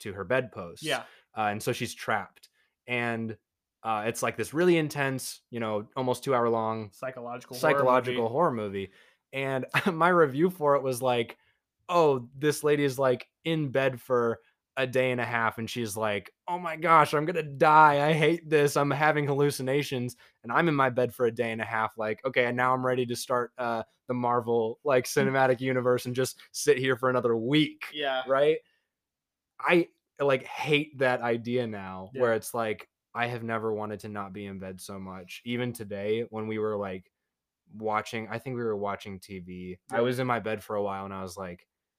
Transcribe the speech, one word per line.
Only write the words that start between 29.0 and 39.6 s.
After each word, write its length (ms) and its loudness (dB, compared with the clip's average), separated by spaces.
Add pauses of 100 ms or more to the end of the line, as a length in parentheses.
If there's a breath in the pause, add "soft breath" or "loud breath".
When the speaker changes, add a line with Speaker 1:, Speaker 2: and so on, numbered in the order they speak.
Speaker 1:
I, 280 4 (320)
like, 240 2
hate 540 -2
that 240 2
idea 440 -2
now, 480 -10
where 180 2
Speaker 2:
Yeah. 40 2
Speaker 1:
it's 180 -8
like, 340 -4 (260)
"I 120 -2
have 160 -6
never 300 -2
wanted 280 -6
to 80 -12
not 240 -8
be 140 -10
in 120 -10
bed 220 -12
so 180 -12
much." 460 -14
Even 280 -4
today, 580 -4
when 160 -8
we 120 -4
were, 180 -2
like, 360 -8 (600)
watching, 540 -4
I 100 -8
think 180 -8
we 80 -4
were 120 -2
watching 440 -6
T 200 -14
V. 380 -12 (120)